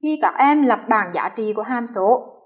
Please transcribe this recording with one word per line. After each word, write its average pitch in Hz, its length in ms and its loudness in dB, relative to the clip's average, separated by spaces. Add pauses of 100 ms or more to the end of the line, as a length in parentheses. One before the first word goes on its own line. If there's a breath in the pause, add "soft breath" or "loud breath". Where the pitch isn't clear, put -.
khi 302 200 -2
các 185 160 0
em 294 240 4
lập 240 260 2
bảng 202 260 0
giá - 220 -4
trị 214 200 -4
của 214 60 -6
hàm 240 240 -6
số 233 580 0